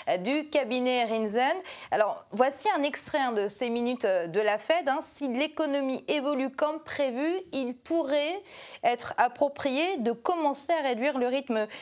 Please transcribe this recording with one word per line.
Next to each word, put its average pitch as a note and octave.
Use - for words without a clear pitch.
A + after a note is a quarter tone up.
euh, E3+
du C#4+
cabinet B3+
Rinzen. A3+
Alors, G3+
voici B3+
un C#4+
extrait, D4
hein, C4
de G#3
ces A#3
minutes, A#3+
euh, F#3
de E3+
la G#3+
Fed, D#4
hein. « C#4
Si -
l'économie C#4
évolue C4+
comme D4+
prévu, C#4+
il B3+
pourrait D#4
être A#3+
approprié C#4
de A#3
commencer D4+
à D#4
réduire C4
le B3
rythme B3